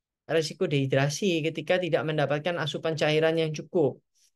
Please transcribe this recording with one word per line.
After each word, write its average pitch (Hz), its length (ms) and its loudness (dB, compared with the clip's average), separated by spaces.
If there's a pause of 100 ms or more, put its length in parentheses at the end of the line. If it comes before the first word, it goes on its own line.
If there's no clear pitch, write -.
(220)
resiko 160 480 -2
dehidrasi 147 720 2
ketika 160 400 -2
tidak 151 240 0
mendapatkan 151 480 0
asupan 160 400 -4
cairan 156 400 2
yang 160 160 0
cukup. 156 480 -2 (380)